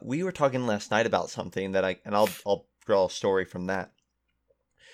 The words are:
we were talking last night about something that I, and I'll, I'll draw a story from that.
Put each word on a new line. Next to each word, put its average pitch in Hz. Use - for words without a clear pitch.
we 139
were 185
talking 131
last 104
night 113
about 95
something 95
that 95
I, 92
and 104
I'll, 104
I'll 101
draw 98
a -
story 95
from 90
that. 95